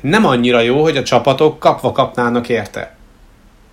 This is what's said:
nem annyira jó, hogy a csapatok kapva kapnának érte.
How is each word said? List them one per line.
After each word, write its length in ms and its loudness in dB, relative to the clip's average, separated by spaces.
nem 240 0
annyira 340 2
jó, 220 0
hogy 160 0
a 60 -2
csapatok 560 0
kapva 320 0
kapnának 580 -2
érte. 460 -6